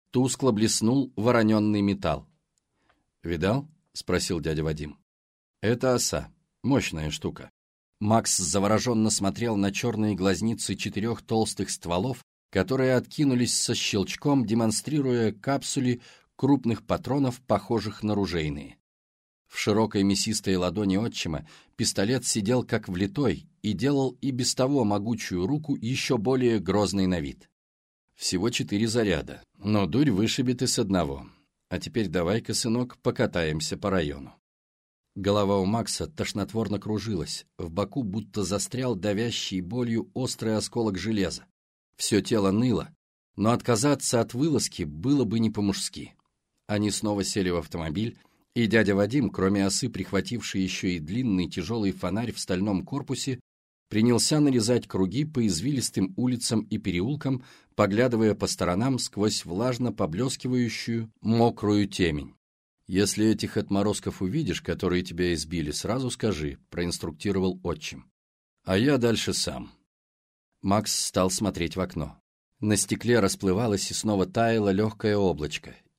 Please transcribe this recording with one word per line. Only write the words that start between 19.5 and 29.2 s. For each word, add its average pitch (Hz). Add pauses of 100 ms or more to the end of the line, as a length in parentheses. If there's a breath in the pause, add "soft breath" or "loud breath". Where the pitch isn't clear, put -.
В -
широкой 107
мясистой 101
ладони 92
отчима 85 (300 loud breath)
пистолет 117
сидел 117
как -
влитой 101 (140)
и 107
делал 131
и 139
без 123
того 131
могучую 101
руку 147
еще 123
более 120
грозной 95
на 90
вид. 71 (640)
«Всего 95
четыре 107
заряда, 95 (160)